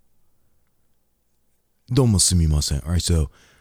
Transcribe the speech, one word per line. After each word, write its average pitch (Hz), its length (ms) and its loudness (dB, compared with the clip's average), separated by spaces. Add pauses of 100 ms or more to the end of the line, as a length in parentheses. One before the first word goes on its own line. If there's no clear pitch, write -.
(1900)
domo 120 260 2
sumimasen. 76 680 0
All 82 60 -6
right, 87 100 -2
so 80 260 -2 (320)